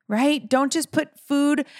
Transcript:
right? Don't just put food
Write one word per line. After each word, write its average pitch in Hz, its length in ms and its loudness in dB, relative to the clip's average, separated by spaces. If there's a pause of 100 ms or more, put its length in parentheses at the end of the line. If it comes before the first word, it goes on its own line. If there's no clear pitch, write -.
right? 247 400 0
Don't 269 240 2
just 320 180 -4
put - 300 -4
food 285 460 0 (140)